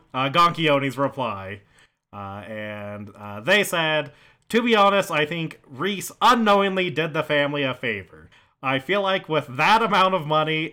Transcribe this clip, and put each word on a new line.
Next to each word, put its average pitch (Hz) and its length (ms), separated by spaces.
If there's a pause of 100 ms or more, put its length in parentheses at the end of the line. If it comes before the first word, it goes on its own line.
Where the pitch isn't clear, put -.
(120)
uh, 135 160
Gonchioni's 151 680
reply, 107 640 (500)
uh, 101 340
and, 104 720
uh, 104 220
they 185 240
said, 156 480 (380)
"To 233 120
be 233 140
honest, 196 340
I 151 160
think 160 400
Reese 165 460 (100)
unknowingly 202 680
did 151 240
the 156 100
family 143 400
a 131 100
favor. 92 560 (320)
I 135 180
feel 202 220
like 190 280
with 151 180
that 160 340
amount 190 320
of 156 140
money, 156 460